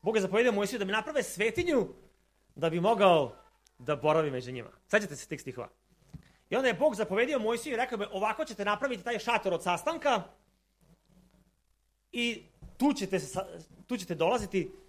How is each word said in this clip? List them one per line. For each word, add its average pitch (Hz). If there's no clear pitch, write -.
Bog 220
je 208
zapovedio 220
Mojsiju 202
da 202
mi 190
naprave 269
svetinju 233
da 160
bi 170
mogao 180
da 135
boravi 151
među 127
njima. 120
Sećate 202
se -
tih 151
stihova? 123
I 196
onda 262
je 220
Bog 262
zapovedio 226
Mojsiju 226
i 233
rekao: 247
„Ovako 214
ćete 208
napraviti 240
taj 233
šator 214
od 165
sastanka 240
i 240
tu 285
ćete 190
se -
sa-, 190
tu 247
ćete 180
dolaziti 190